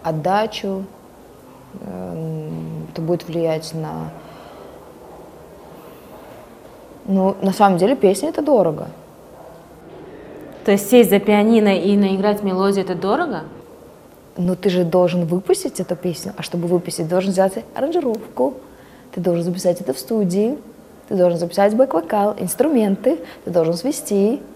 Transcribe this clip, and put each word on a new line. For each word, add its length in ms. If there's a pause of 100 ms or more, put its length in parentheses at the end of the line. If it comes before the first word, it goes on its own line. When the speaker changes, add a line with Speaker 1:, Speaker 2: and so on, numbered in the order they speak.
Speaker 1:
отдачу. 800 (1040)
Эм, 1040
это 100
будет 260
влиять 460
на... 380 (3000)
Ну, 360
на 120
самом 240
деле, 180
песня — 340
это 120
дорого. 460 (1800)
Speaker 2:
То 60
есть 180
сесть 200
за 100
пианино 560
и 220
наиграть 460
мелодию — 420
это 100
дорого? 460 (960)
Speaker 1:
Но 180
ты 140
же 140
должен 420
выпустить 560
эту 140
песню, 420
а 60
чтобы 240
выпустить, 400
должен 260
сделать 200 (220)
аранжировку, 800 (600)
ты 60
должен 240
записать 380
это 120
в 60
студии, 580 (520)
ты 60
должен 220
записать 380
бэк-вокал, 640
инструменты, 800 (240)
ты 80
должен 220
свести 680 (140)